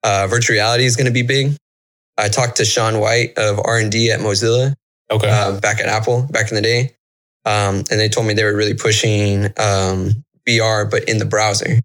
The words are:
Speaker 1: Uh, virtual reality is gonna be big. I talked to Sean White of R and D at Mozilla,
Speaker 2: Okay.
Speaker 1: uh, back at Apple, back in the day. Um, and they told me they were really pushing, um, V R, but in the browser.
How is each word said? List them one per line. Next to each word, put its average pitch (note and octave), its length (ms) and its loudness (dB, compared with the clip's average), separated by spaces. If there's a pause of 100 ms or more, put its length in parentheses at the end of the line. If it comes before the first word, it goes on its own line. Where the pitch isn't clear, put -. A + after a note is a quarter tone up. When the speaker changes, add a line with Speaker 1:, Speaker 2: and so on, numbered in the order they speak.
Speaker 1:
Uh, G2 240 0
virtual A#2+ 280 0
reality A#2 320 2
is A#2+ 100 0
gonna B2+ 140 0
be B2 120 0
big. C3+ 320 0 (600)
I G#2 120 0
talked A#2 280 -2
to A2+ 80 0
Sean A2 340 0
White A2+ 380 0
of G#2 280 0
R A#2 140 0
and G#2+ 140 0
D A2+ 180 2
at G#2 100 0
Mozilla, A#2 540 0 (360)
Speaker 2:
Okay. G#2+ 180 2
Speaker 1:
uh, G#2 240 2
back G#2 280 -2
at - 60 -2
Apple, A2 440 0
back A2 200 -2
in A2+ 60 -6
the G#2 60 -2
day. A#2 300 0 (520)
Um, G2+ 460 0
and G#2+ 100 0
they A2 80 2
told A2 180 -2
me G#2+ 80 0
they G#2+ 100 0
were G#2 120 0
really G#2 180 -2
pushing, G#2 840 0
um, G2 680 0 (220)
V A#2 140 2
R, A2 240 2
but - 200 -2
in A2 140 -2
the G#2 60 -2
browser. G#2+ 600 0